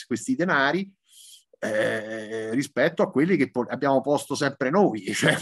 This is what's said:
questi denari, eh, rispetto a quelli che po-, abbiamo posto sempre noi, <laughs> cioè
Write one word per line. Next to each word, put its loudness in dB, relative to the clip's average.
questi -2
denari, 2
eh, -4
rispetto 0
a 0
quelli 2
che 2
po-, -2
abbiamo 2
posto -2
sempre -2
noi, 2
<laughs> -4
cioè 2